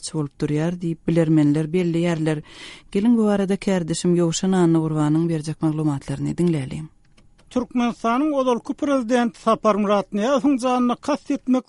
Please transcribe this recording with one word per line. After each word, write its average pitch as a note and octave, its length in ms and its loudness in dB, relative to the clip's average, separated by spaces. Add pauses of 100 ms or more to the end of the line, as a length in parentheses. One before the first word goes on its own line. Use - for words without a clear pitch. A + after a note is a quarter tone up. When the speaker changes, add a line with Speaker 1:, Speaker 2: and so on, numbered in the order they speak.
(140)
Speaker 1:
bolup D3+ 280 -6
durýar D3+ 400 -2
diýip E3+ 260 -6
bilermenler D#3 680 2
belli E3+ 300 0
ýerler. D#3 400 -2 (480)
Gelin A3+ 260 2
bu G#3+ 100 2
arada G3+ 300 0
kärdişim F3 580 0
Ýowşan F3 400 0
Anna E3+ 220 4
Gurbanyň D#3 520 0
berjek D#3 320 -6
maglumatlaryny D3 760 -2
diňläli. D3+ 440 -2 (680)
Speaker 2:
Türkmenistanyň B3 920 -2
ozalky B3+ 340 -2
prezidenti B3+ 680 0
Sapar A3 340 2
Murat G3+ 380 0
Niýazowyň C4 480 2
janyna B3 340 0
kastetmek C4 720 -2